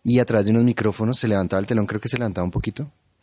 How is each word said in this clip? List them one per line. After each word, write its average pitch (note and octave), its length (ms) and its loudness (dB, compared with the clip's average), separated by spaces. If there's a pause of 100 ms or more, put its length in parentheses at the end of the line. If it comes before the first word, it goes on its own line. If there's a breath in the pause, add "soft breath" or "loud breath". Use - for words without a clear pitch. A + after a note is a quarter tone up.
y B2 180 4
a A#2+ 40 4
través A2 220 2
de G#2+ 60 2
unos A#2 120 4
micrófonos A2 540 0
se A#2 100 0
levantaba F#2+ 320 0
el G2 60 -4
telón, A2 180 0
creo G2+ 160 -4
que - 80 -8
se - 80 -4
levantaba F#2+ 300 -2
un F2+ 40 -4
poquito. C3 400 -6 (320)